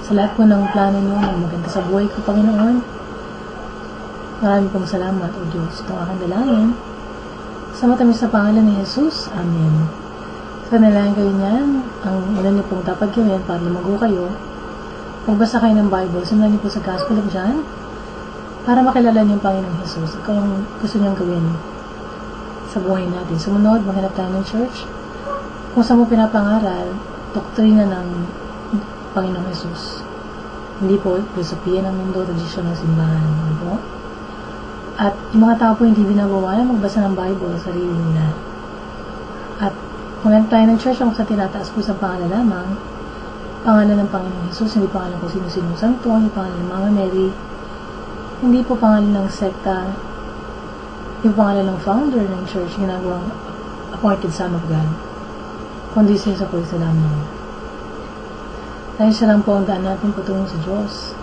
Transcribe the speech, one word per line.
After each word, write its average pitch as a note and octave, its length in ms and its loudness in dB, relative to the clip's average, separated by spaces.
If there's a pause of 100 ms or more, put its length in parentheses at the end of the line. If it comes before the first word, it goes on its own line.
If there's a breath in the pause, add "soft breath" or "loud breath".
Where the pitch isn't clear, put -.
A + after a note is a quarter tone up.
Sa - 80 -4
lahat G#3 240 2
po A3+ 80 4
ng G3+ 200 8 (120)
plano G3 240 4
niyo G3 160 0
na G3+ 240 2
maganda E3+ 320 -2
sa G3 160 -2
buhay G3+ 240 2
ko, - 160 -6
Panginoon, G#3+ 560 4 (1600)
marami G3+ 240 4
pong F#3+ 160 -2
salamat, F3+ 480 -2
O F#3+ 160 -8
Diyos. E3 400 -4
Ito F#3+ 80 -6
ang F3 80 -4
aking F#3 240 -4
dalangin. A3 400 2 (1040)
Sa - 160 0
matamis A#3+ 320 6
na A#3 80 0
pangalan G#3+ 400 6
ni G3+ 160 6
Jesus. - 480 0
Amen. D#3+ 560 2 (800)
So, A#3 80 2
nalangin G3+ 400 6
kayo G3+ 160 2
niyan. G3+ 360 2 (360)
Ang F#3+ 140 0 (180)
una F#3+ 160 2
niyo G3 160 4
pong F#3 160 -2
dapat G3+ 320 0
gawin G#3 320 4
para E3+ 160 -2
lumago F3 400 0
kayo, F#3 240 2 (960)
magbasa A3+ 400 2
kayo A3 160 6
ng G#3 80 4
Bible. F3+ 400 0
Simulan G#3+ 240 6
niyo G#3 80 4
po G#3 80 -4
sa G3+ 160 -4
Gospel G3+ 400 0
of G3 80 -2
John G#3+ 320 0 (1040)
para B3 160 6
makilala A#3+ 400 6
niyo G3+ 160 4
ang - 80 -6
Panginoong F#3 320 -2
Jesus. E3 400 -6
Ito - 160 -8
ang G3+ 320 0 (160)
gusto G#3+ 160 0
niyang G3 160 2
gawin F3 300 0 (1200)
sa G3 160 -4
buhay F#3 240 0
natin. F3 320 -2
Sumunod, G#3 480 4
maghanap F#3+ 240 0
tayo F#3 240 -4
ng F#3+ 80 0
church. A3 400 -2 (880)
Kung A#3+ 160 4
saan A#3+ 160 8
mo - 20 6
pinapangaral, G#3 880 2 (420)
doktrina G#3+ 540 4
ng F3+ 200 -2 (1040)
Panginoong F#3 360 -2
Jesus. - 520 -8 (800)
Hindi G3 160 4
po F#3+ 240 0 (160)
filosofiya F3+ 480 -2
ng F#3+ 100 -2
mundo, F#3 300 -2
tradisyon E3+ 400 -4
ng E3+ 120 -2
simbahan. D#3+ 520 2
Ano D#3 320 0
po? F3 120 -4 (1200)
At G3+ 160 2 (200)
yung A3 120 8
mga A#3 160 6
tao A3+ 160 6
po A#3 80 6
hindi G#3+ 200 6
binabawalan G3 640 2
magbasa G3+ 360 2
ng G3 80 2
Bible F#3 440 -2
sa F3 120 -6
sarili F3 240 -2
nila. D#3+ 320 2 (1400)
At G3 120 -2 (480)
kung G#3+ 120 4 (160)
tayo A3 200 6
ng A3+ 120 4
church, B3+ 200 2
ang A#3 120 2
sa G#3+ 120 0
tinataas G3+ 480 -2
po A3 80 -2
sa G#3+ 160 0
pangalan F3+ 320 -2
lamang, F#3+ 400 0 (960)
pangalan G#3 360 6
ng G3 80 0
Panginoong F#3 440 -4
Jesus, A3 240 0
hindi F#3+ 120 2
pangalan F3+ 320 -4
kung E3+ 120 -6
sino-sino F3 440 -2
santo, A#3+ 360 0
hindi A3 200 4
pangalan F#3 280 -4
ng F3 80 -4
Mama F#3+ 200 0
Mary, F#3+ 400 2 (1160)
hindi B3 200 6
po A#3+ 120 0
pangalan G#3+ 360 4
ng G3 160 0
sekta, F#3+ 600 -2 (1400)
yung G#3+ 120 4
pangalan G3+ 320 2
ng F#3 120 -4
founder A#3 460 2
ng F#3 220 -4
church, F3+ 280 -6
ginagawang F#3 520 -2 (640)
appointed G3 400 0
Son F3+ 240 -4
of E3 80 -4
God, D#3 240 0 (1040)
kundi G#3 240 6
siya G3 160 0
sa F#3 160 -2
Kristo E3+ 320 -2
lamang. D#3 600 0 (1500)
Dahil A3 160 4
siya G#3+ 240 4
lang G#3 80 6
po G3+ 160 2
ang G3 80 2
daan F#3 160 -2
natin F#3+ 320 -2
patungo F#3+ 320 -4
sa E3+ 160 -6
Diyos. G3+ 600 -6